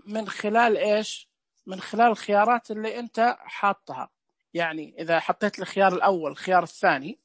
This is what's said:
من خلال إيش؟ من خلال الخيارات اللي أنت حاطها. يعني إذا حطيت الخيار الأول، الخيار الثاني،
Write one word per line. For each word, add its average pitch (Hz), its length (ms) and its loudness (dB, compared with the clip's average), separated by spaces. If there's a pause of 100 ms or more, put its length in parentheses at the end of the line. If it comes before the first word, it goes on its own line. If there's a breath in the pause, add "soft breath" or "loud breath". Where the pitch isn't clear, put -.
من 208 220 -6
خلال 220 480 2
إيش؟ 208 520 -2 (380)
من 185 140 -12
خلال 226 260 2
الخيارات 220 640 2
اللي 214 280 -6
أنت 240 420 0
حاطها. - 720 -4 (440)
يعني 160 440 -4
إذا 165 220 0
حطيت - 380 -2
الخيار 190 340 2
الأول، 170 380 0
الخيار 180 320 2
الثاني، 160 640 0